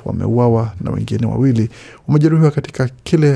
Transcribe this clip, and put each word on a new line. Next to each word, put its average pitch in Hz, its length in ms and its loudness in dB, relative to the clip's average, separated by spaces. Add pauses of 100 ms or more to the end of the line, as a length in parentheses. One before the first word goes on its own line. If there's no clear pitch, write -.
wameuawa 117 640 0 (100)
na - 100 -6
wengine 110 360 -4
wawili 117 420 0 (380)
wamejeruhiwa 156 440 4
katika - 380 -4 (140)
kile 151 320 2